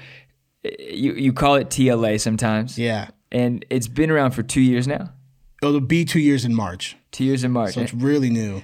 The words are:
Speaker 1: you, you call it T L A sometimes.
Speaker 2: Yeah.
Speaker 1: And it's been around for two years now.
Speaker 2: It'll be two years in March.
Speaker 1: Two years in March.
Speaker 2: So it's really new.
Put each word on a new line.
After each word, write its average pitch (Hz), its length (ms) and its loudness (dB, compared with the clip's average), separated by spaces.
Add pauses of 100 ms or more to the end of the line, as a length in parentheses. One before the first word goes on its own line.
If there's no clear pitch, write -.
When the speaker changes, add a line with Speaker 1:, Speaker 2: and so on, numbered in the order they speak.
(640)
Speaker 1:
you, - 500 -4
you 135 180 2
call 143 220 2
it 131 160 0
T 127 180 2
L 117 160 2
A 107 140 2
sometimes. 110 580 -2
Speaker 2:
Yeah. 113 340 -4 (200)
Speaker 1:
And 123 400 -2
it's 127 180 0
been 147 220 0
around 139 220 2
for 120 100 -4
two - 180 0
years 123 280 4
now. 165 240 -6 (500)
Speaker 2:
It'll 143 180 2
be 160 240 2
two 165 140 0
years 143 260 2
in 117 120 0
March. 95 400 -6 (160)
Speaker 1:
Two - 100 -6
years 131 220 0
in 123 80 0
March. 113 220 0
Speaker 2:
So 123 80 -4
it's 123 120 -6
really 131 360 0
new. 107 340 -2